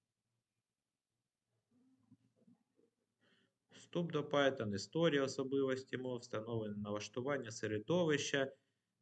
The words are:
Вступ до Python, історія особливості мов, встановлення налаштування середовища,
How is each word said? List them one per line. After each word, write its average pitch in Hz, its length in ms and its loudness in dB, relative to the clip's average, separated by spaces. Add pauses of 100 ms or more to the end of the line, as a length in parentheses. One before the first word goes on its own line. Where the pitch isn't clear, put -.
(3750)
Вступ 165 400 -4
до 147 100 0
Python, 135 540 2
історія 143 480 2
особливості 131 760 0
мов, 127 220 -4
встановлення 110 580 -4
налаштування 110 760 -4
середовища, 143 1000 0 (500)